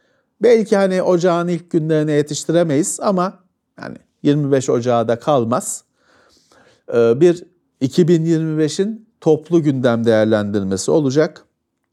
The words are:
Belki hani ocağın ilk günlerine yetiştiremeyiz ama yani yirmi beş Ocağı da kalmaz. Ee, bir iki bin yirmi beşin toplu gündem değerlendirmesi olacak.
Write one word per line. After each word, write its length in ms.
Belki 340
hani 280
ocağın 440
ilk 240
günlerine 400
yetiştiremeyiz 920
ama 380
yani 160
yirmi 280
beş 180
Ocağı 380
da 120
kalmaz. 640
Ee, 280
bir 220
iki 260
bin 180
yirmi 320
beşin 520
toplu 420
gündem 420
değerlendirmesi 840
olacak. 540